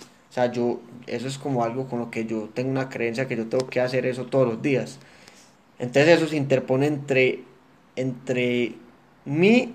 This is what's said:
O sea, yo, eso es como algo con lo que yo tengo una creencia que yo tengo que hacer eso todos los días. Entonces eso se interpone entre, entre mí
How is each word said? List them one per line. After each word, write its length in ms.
O 40
sea, 180
yo, 300
eso 200
es 100
como 260
algo 240
con 120
lo 120
que 140
yo 280
tengo 160
una 200
creencia 380
que 100
yo 100
tengo 200
que 120
hacer 260
eso 200
todos 220
los 140
días. 380
Entonces 380
eso 100
se 80
interpone 520
entre, 560
entre 800
mí 500